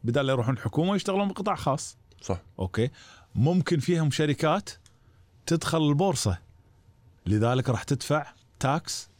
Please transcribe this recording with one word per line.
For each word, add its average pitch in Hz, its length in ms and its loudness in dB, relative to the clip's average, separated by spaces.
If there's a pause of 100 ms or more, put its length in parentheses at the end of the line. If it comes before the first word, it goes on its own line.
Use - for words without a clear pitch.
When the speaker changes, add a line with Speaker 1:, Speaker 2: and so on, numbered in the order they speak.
Speaker 1:
بدال 135 220 0
لا 131 80 2
يروحون 123 200 2
الحكومة 165 420 0
يشتغلون 196 320 0
بقطاع 190 280 -2
خاص. - 420 -4 (240)
Speaker 2:
صح. 90 200 -4 (180)
Speaker 1:
أوكي. 107 300 -2 (460)
ممكن 165 440 4
فيهم 160 320 2
شركات 151 580 0 (760)
تدخل 160 440 0
البورصة، 147 500 0 (880)
لذلك 117 440 2
راح 113 140 -2
تدفع 143 500 -2 (260)
tax - 500 -4 (100)